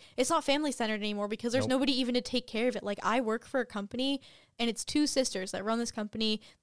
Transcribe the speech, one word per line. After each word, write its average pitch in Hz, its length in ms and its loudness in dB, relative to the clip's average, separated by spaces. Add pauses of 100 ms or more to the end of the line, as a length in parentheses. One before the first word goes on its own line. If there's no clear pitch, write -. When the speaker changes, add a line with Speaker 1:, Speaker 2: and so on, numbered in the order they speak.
(180)
Speaker 1:
it's 262 140 2
not 320 120 4
family-centered 254 580 0
anymore 208 260 -2
because 226 260 -4
there's 254 140 4
Speaker 2:
Nope. 254 140 2
Speaker 1:
nobody 277 180 4
even 247 160 0
to 247 60 2
take - 260 -2
care 226 200 -2
of 240 80 0
it. 202 80 -6
Like, 202 200 -4
I 226 180 2
work 220 240 -2
for - 140 -2
a 233 60 0
company, 247 560 -2 (360)
and 233 140 2
it's 214 140 -6
two 302 200 2
sisters 247 460 -2
that 190 140 -4
run 226 120 0
this 233 140 -2
company. 214 500 -2 (220)